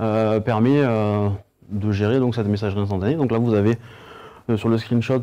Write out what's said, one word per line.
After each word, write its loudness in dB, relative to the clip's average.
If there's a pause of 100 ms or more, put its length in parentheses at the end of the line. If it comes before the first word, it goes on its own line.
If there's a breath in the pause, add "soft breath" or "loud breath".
euh, 0
permet, 2
euh, 0 (400)
de -4
gérer 0
donc, 0
cette -2
messagerie -2
instantanée. -2
Donc 0
là, 0
vous 2
avez, 2 (720 loud breath)
euh, 0
sur -4
le 2
screenshot, -2